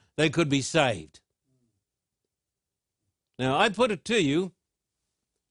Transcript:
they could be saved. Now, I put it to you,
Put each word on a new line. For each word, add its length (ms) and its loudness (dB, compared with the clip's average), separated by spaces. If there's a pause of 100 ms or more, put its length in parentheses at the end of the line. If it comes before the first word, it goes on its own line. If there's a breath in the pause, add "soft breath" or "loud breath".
(180)
they 120 2
could 200 -2
be 120 0
saved. 580 -2 (2250)
Now, 200 0
I 120 4
put 220 0
it 140 -8
to 160 0
you, 320 0 (960)